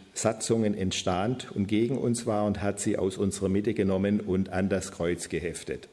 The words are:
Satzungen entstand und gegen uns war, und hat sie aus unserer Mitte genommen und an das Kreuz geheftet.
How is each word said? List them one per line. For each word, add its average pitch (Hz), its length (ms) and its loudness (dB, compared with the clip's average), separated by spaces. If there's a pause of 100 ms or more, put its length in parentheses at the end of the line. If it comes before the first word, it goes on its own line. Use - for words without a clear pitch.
(140)
Satzungen 113 600 2
entstand 95 800 -2
und 101 140 0
gegen 113 320 2
uns 117 260 0
war, 104 220 2
und 92 160 0
hat 101 180 -2
sie 104 160 0
aus 95 220 0
unserer 95 320 0
Mitte 104 240 2
genommen 101 460 2
und 95 300 0
an 92 200 0
das 92 200 0
Kreuz 85 380 -2
geheftet. 80 640 -6